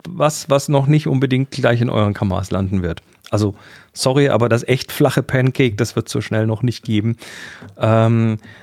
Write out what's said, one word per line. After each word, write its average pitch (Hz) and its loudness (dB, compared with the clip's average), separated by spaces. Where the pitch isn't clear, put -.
was, 151 -2
was 139 2
noch 147 2
nicht 151 4
unbedingt 131 0
gleich 120 0
in 120 0
euren 104 0
Kameras 92 -4
landen 95 -2
wird. 85 -6
Also, 104 0
sorry, 139 2
aber 120 2
das 117 0
echt - -2
flache - 2
Pancake, 127 0
das 120 -2
wird's - -6
so 113 -2
schnell 110 -2
noch 110 -4
nicht 120 -4
geben. 110 0
Ähm, 113 2